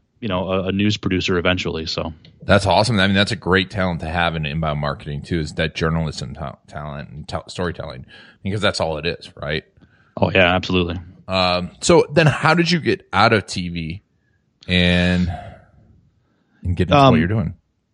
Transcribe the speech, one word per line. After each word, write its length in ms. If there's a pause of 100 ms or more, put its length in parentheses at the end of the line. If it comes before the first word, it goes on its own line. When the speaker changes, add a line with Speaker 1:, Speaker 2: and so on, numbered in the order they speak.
(180)
Speaker 1:
you 80
know, 240
a, 140
a 80
news 240
producer 420
eventually. 480
So 260 (300)
Speaker 2:
That's 240
awesome. 320
I 80
mean, 80
that's 160
a 60
great 340
talent 300
to 80
have 260
in 100
inbound 360
marketing 420
too, 160
is 160
that 220
journalism 580
ta-, 320
talent 440
and 180
ta-, 180
storytelling, 600 (360)
because 180
that's 200
all 180
it 80
is, 240 (100)
right? 220 (540)
Speaker 1:
Oh 160
yeah, 200
absolutely. 460 (300)
Speaker 2:
Um, 420 (100)
so 300
then 160
how 280
did 140
you 120
get 320
out 200
of 140
T 220
V 340 (640)
and, 640 (1400)
and 120
get 120
into 80
what 80
Speaker 1:
Um, 140
Speaker 2:
you're 100
doing? 260 (400)